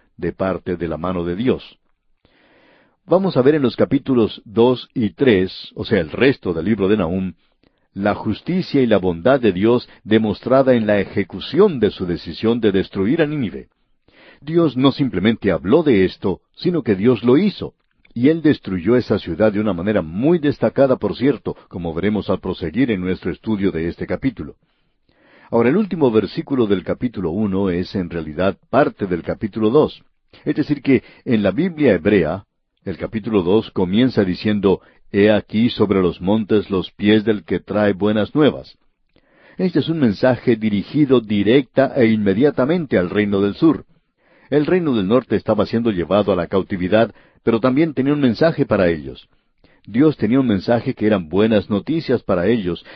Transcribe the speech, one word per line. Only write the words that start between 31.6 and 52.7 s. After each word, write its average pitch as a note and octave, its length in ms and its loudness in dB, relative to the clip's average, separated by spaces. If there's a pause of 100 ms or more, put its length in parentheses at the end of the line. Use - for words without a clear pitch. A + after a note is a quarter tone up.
hebrea, F2+ 500 0 (400)
el F#2 120 -8
capítulo G#2+ 460 -4
dos G2+ 300 0
comienza G#2+ 520 0
diciendo, F#2+ 560 0 (320)
"He G2+ 180 4
aquí G#2+ 380 0
sobre G2 320 0
los E2+ 220 0
montes G#2 480 0
los F#2 220 -2
pies G#2 300 2
del G#2 220 -2
que F#2 160 -4
trae G#2 320 0
buenas G#2 420 -2
nuevas". G#2+ 440 -2 (800)
Este F3+ 220 0
es A#2+ 100 -2
un E3 80 -4
mensaje B2 580 2
dirigido A2 640 0
directa A2 760 2
e B2+ 100 4
inmediatamente B2 880 0
al F2+ 140 0
reino G2+ 320 0
del G2+ 140 0
sur. - 280 2 (640)
El D3 160 0
reino D#3+ 300 0
del G2+ 120 0
norte A#2 300 0
estaba G#2 300 0
siendo A#2 240 -2
llevado F#2+ 420 0
a F#2 40 0
la E2+ 100 -2
cautividad, G2 680 0 (280)
pero A2+ 180 0
también C3+ 320 0
tenía C#3 220 0
un D3 60 -2
mensaje C#3+ 440 2
para G2 240 2
ellos. C#2+ 400 -6 (560)
Dios C3+ 320 2
tenía A#2 240 0
un C3 60 0
mensaje A#2 480 0
que G#2+ 120 -4
eran F#2+ 220 0
buenas G2+ 400 0
noticias A#2+ 540 -2
para F2+ 240 -2
ellos, G2 500 -2